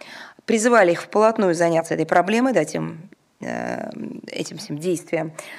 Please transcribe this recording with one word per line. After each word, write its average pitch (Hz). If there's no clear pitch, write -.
призывали 220
их 165
вплотную 208
заняться 165
этой 160
проблемой, 208
дать 156
им, 165
э, 60
этим -
всем 147
действиям 160